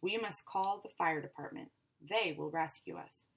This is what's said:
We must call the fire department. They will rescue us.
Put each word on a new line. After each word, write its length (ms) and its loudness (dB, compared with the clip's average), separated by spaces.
We 140 2
must 300 0
call 360 2
the 60 -10
fire 320 2
department. 500 -8
They 360 2
will 140 -2
rescue 460 -2
us. 300 -12